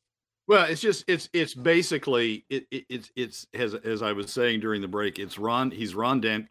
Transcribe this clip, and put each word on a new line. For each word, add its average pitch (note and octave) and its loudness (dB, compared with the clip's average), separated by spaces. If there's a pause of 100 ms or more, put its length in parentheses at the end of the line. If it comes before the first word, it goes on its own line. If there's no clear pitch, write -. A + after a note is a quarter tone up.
(480)
Well, G3 6
it's D#3+ -4
just, G#3+ 0
it's, F3 0
it's E3 0
basically, C3 2
it, C3+ -4
it, C3 -8
it's, B2 -10
it's, A#2+ -8
as, A#2 -2
as A2 -2
I G#2+ 0
was G2+ -4
saying A#2+ 2
during G#2+ 0
the G2 -4
break, G2+ -2
it's G2 -10
Ron, A#2+ 0
he's G2+ -6
Ron B2 0
Dan-, G#2+ 0